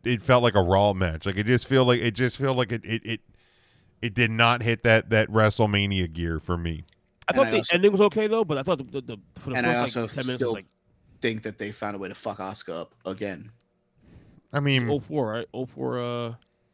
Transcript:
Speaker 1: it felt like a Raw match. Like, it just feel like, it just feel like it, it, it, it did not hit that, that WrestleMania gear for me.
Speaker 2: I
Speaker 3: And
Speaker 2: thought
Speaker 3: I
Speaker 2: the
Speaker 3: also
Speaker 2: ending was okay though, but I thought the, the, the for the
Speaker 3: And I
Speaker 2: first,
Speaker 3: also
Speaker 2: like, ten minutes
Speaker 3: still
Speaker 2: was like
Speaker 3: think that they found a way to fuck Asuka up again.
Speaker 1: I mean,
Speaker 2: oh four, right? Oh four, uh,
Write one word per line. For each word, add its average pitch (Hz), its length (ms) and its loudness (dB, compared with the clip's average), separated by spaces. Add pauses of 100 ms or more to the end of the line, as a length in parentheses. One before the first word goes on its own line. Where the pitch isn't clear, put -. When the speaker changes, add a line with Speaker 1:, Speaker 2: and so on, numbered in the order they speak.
Speaker 1:
it 117 180 -2
felt 123 220 4
like 113 100 4
a 101 80 6
Raw 98 320 4
match. 85 320 -2
Like, 95 120 -2
it 104 100 -2
just 120 200 2
feel 131 160 4
like, 123 160 4
it 117 120 0
just 120 260 -2
feel 135 160 0
like 123 180 -2
it, 113 140 -8
it, 113 180 -6
it, 110 180 -8 (800)
it 113 100 -6
did 117 160 2
not 117 320 4
hit 113 220 0
that, 113 260 4
that 110 200 2
WrestleMania 101 840 2
gear 82 260 -4
for 87 180 -4
me. 82 280 -6 (420)
Speaker 2:
I - 40 -2
Speaker 3:
And 175 60 2
Speaker 2:
thought 269 100 4
Speaker 3:
I - 20 -4
Speaker 2:
the - 80 0
Speaker 3:
also - 160 0
Speaker 2:
ending 196 180 6
was 196 100 2
okay 214 260 4
though, 220 180 0
but 151 140 -2
I - 20 -4
thought 165 160 0
the, 135 60 -10
the, 135 180 -10
the 117 160 -12 (220)
for - 100 -12
the 127 60 -6
Speaker 3:
And 120 100 0
I 123 80 2 (100)
Speaker 2:
first, 120 140 -4
Speaker 3:
also 117 60 -2
Speaker 2:
like, 107 100 -8
ten 131 140 -8
minutes 127 80 -2
Speaker 3:
still 123 140 -2
Speaker 2:
was 110 80 0
like 95 80 -14 (580)
Speaker 3:
think 113 180 -2
that 107 160 -10
they 104 140 -8
found 104 240 -8
a - 20 -10
way 98 100 -8
to 98 60 -12
fuck 98 240 -10
Asuka 92 440 -10
up - 120 -14 (140)
again. 95 420 -8 (1040)
Speaker 1:
I 143 60 -2
mean, 135 300 0
Speaker 2:
oh 143 100 0
four, 123 320 -4
right? 113 220 -6
Oh 127 120 -6
four, 127 340 -6
uh, 120 360 -6 (380)